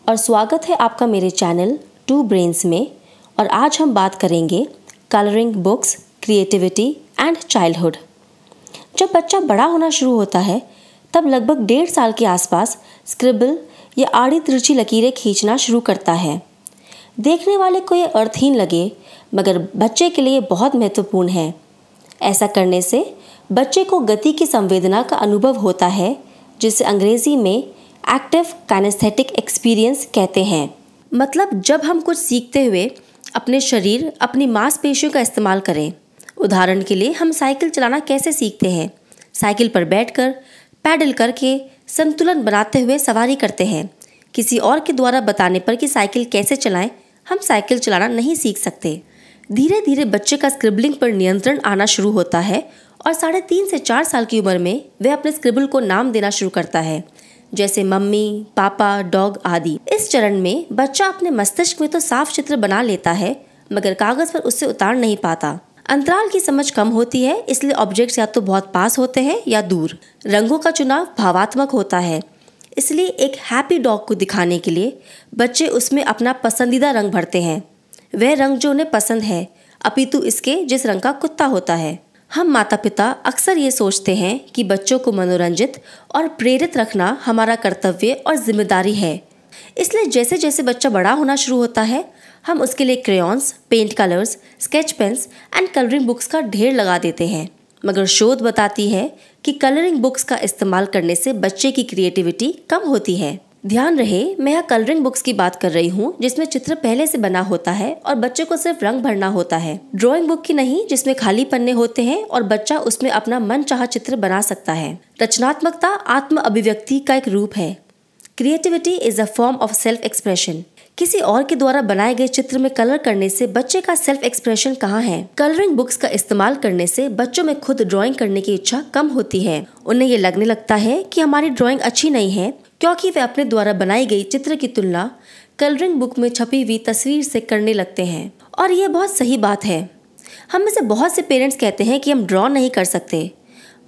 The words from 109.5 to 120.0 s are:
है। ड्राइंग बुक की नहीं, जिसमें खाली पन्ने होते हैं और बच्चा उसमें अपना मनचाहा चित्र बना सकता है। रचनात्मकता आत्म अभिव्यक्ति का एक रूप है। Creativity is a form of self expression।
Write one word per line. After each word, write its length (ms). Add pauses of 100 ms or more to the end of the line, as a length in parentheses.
है। 240 (140)
ड्राइंग 320
बुक 180
की 80
नहीं, 340
जिसमें 280
खाली 300
पन्ने 260
होते 320
हैं 200
और 200
बच्चा 360
उसमें 320
अपना 280
मनचाहा 460
चित्र 300
बना 260
सकता 320
है। 260 (220)
रचनात्मकता 640
आत्म 500
अभिव्यक्ति 640
का 160
एक 120
रूप 300
है। 280 (560)
Creativity 600
is 180
a 80 (120)
form 180
of 140
self 260
expression। 580 (420)